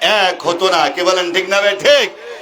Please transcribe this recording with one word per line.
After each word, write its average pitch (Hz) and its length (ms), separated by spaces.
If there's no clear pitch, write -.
এক 185 460
হতো 175 220
না। 160 200
কি 175 140
বলেন, 180 300
ঠিক 185 160
না 196 120
ভাই, 202 160
ঠিক? 269 320